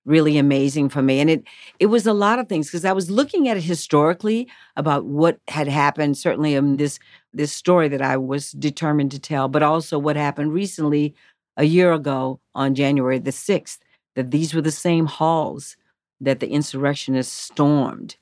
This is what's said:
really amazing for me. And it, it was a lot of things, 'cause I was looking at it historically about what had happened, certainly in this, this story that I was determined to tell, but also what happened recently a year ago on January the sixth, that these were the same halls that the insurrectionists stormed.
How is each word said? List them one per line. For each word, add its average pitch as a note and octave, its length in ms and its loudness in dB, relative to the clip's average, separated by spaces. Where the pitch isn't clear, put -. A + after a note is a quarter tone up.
really D3+ 320 4
amazing C#3 500 2
for C#3 140 -2
me. C3+ 180 2
And D#3 120 4
it, D#3 120 0
it G3+ 80 4
was G#3+ 180 2
a A3 80 2
lot G#3 240 2
of B3+ 100 -4
things, D#3 220 -2
'cause F3 160 -6
I F#3+ 60 2
was F#3+ 180 -2
looking C#4 380 0
at A3 100 0
it F3 60 -4
historically F3+ 840 0
about D3 300 -2
what D3 420 2
had D3+ 200 -4
happened, C#3+ 480 0
certainly D3+ 380 -2
in C#3 240 2
this, C#3+ 220 -2
this D3 180 -4
story F3+ 360 2
that C#3 160 -2
I C3+ 140 0
was C3+ 340 -6
determined D3 600 -2
to C#3 60 -12
tell, C3+ 280 -4
but D3+ 160 0
also D#3 340 0
what D3 180 -2
happened D3 380 -2
recently D3+ 640 -2
a D3 60 2
year F3 280 6
ago C3+ 480 -2
on C3+ 220 0
January C3+ 420 2
the C3 140 -4
sixth, - 480 -4
that B2+ 140 -4
these D3+ 240 -2
were D#3+ 80 0
the D#3 100 0
same E3 360 0
halls D#3+ 680 -2
that C3+ 180 0
the - 120 -6
insurrectionists C#3 840 -2
stormed. C#3+ 880 -2